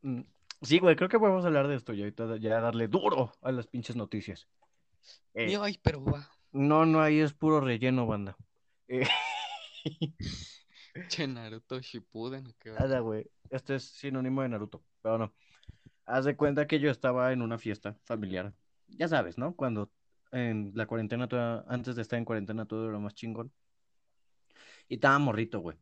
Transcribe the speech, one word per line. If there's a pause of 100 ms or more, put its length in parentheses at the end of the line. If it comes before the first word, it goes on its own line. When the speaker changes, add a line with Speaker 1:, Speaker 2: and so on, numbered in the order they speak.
Speaker 1:
Mm, (400)
sí,
güey,
creo
que
podemos
hablar
de
esto
y
ahorita
ya
darle
duro (100)
a
las
pinches
noticias. (840)
Eh,
Speaker 2:
Y,
ay,
pero
va. (240)
Speaker 1:
no,
no,
ahí
es
puro
relleno,
banda. (520)
Eh, (800)
<laughs> (920)
Speaker 2:
Che,
Naruto
Shippuden,
¿o
qué
va?
Speaker 1:
Nada,
güey. (200)
Este
es
sinónimo
de
Naruto, (200)
pero
no. (720)
Haz
de
cuenta
que
yo
estaba
en
una
fiesta
familiar. (360)
Ya
sabes,
¿no?
Cuando (420)
en
la
cuarentena,
toda,
antes
de
estar
en
cuarentena,
todo
era
más
chingón. (1400)
Y
estaba
morrito,
güey.